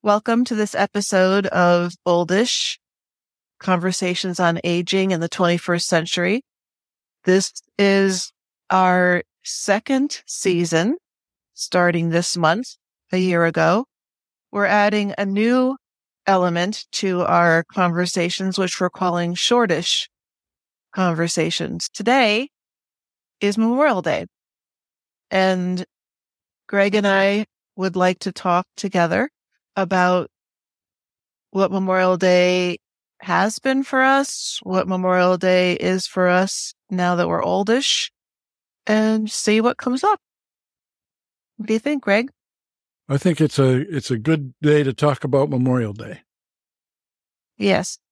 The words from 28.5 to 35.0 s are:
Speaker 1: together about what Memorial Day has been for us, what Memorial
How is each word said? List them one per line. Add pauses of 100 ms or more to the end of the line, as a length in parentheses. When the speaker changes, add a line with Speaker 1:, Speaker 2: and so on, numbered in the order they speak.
Speaker 1:
together (460)
about (1200)
what
Memorial
Day (420)
has
been
for
us,
what
Memorial